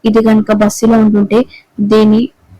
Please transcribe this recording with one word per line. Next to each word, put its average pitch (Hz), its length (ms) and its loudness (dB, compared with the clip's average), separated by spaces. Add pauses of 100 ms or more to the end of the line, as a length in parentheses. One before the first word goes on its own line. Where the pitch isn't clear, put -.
ఇది 220 200 0
కనుక 214 280 0
బస్సులో 214 460 0
ఉంటుంటే 208 460 0 (360)
దీని 214 480 0 (320)